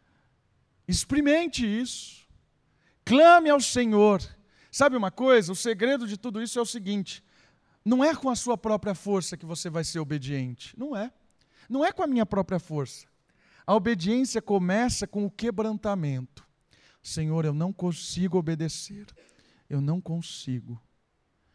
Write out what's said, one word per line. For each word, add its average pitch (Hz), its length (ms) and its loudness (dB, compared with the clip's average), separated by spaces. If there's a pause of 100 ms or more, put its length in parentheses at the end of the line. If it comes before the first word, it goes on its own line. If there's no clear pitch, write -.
(880)
experimente 285 800 2
isso. - 600 -6 (800)
Clame 320 460 8
ao 285 100 6
Senhor. 214 600 4 (480)
Sabe 269 260 2
uma 196 140 -2
coisa? 240 420 4
O 180 40 -8
segredo 233 500 0
de 202 100 -8
tudo 220 260 -8
isso 233 160 -6
é 240 40 0
o 226 40 -4
seguinte: 202 560 -6 (600)
não 254 200 4
é 320 100 4
com 269 140 -4
a 247 80 0
sua 240 220 -2
própria 208 360 -2
força 196 420 -4
que 165 100 -18
você 170 240 -10
vai 160 140 -4
ser - 140 -6
obediente. 139 800 -6
Não 277 160 -8
é. 214 160 -6 (580)
Não 269 160 0
é 381 80 2
com 370 100 -6
a 320 40 0
minha 240 200 2
própria 190 320 -2
força. 147 480 -8 (600)
A 190 80 4
obediência 220 680 0
começa 202 640 0
com 202 180 -4
o 196 60 -4
quebrantamento. 202 1160 -4 (560)
Senhor, 160 420 -2
eu 147 100 0
não 165 180 -2
consigo 180 680 -2
obedecer. 165 680 -4 (600)
Eu 143 120 -4
não 156 200 -2
consigo. 123 800 -10 (760)